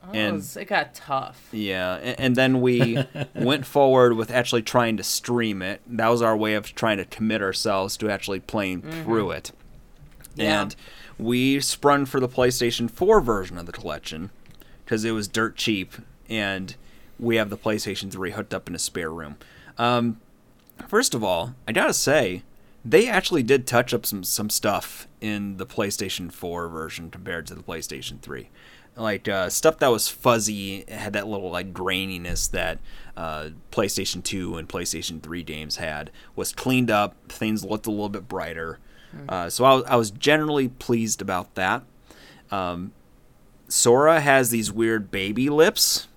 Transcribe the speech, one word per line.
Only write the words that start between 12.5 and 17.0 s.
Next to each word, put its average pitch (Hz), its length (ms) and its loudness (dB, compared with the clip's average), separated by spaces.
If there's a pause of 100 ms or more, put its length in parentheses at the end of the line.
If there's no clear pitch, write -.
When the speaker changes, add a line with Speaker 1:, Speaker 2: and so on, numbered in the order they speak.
Speaker 2:
Four 196 320 6
version 98 380 -2
of 85 80 -10
the 87 60 -12
collection, 80 580 -8 (560)
'cause 110 180 -2
it 117 60 0
was 110 160 -2
dirt 113 300 -2
cheap, 101 380 -2 (360)
and 98 460 -4 (420)